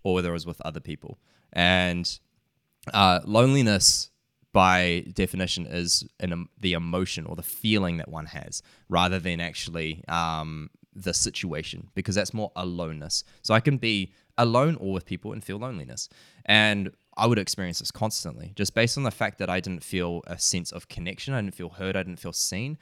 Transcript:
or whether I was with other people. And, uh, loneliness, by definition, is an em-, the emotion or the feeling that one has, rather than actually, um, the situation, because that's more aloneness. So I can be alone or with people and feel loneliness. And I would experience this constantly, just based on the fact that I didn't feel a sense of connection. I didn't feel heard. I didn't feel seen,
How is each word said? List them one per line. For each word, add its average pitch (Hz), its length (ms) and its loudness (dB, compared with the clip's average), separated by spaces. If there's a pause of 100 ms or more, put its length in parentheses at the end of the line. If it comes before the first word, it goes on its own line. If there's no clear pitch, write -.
or 92 120 2
whether 90 140 0
I 85 40 -2
was 82 140 -6
with 82 140 -8
other 80 180 -8
people. - 400 -12 (340)
And, 87 680 4 (720)
uh, 92 320 6
loneliness, 113 840 4 (420)
by 90 640 6
definition, 92 540 -2
is 87 360 0 (160)
an 92 120 -2
em-, 85 180 -6 (100)
the 90 140 2
emotion 85 540 -2
or 80 80 -10
the 87 80 -10
feeling 98 540 2
that 80 120 -8
one 78 160 -10
has, - 380 -12 (240)
rather 90 320 2
than 85 200 -2
actually, 82 680 -6
um, 78 640 -4 (240)
the 92 180 -4
situation, - 800 -4
because 95 220 -2
that's 98 180 -2
more 110 220 -4
aloneness. 87 680 -4 (200)
So 110 100 2
I 110 60 8
can 139 180 2
be 107 340 0 (280)
alone 123 400 4
or 98 140 -2
with 92 120 -4
people 104 280 -8
and 104 100 -10
feel 98 140 -8
loneliness. 101 520 -10 (360)
And 104 460 6 (260)
I 110 80 4
would 117 120 6
experience 90 420 -2
this - 120 -8
constantly, 87 640 -6
just 101 180 -2
based 117 240 2
on 139 60 -2
the 120 80 0
fact - 280 -4
that 92 100 -4
I 92 100 0
didn't 90 240 -6
feel 87 420 -4
a 85 140 -10
sense - 320 -2
of - 160 -12
connection. 90 460 -8
I 123 80 -2
didn't 98 140 -6
feel 87 140 -8
heard. 95 280 -4
I 95 60 0
didn't 87 160 -10
feel 87 120 -10
seen, 123 500 -4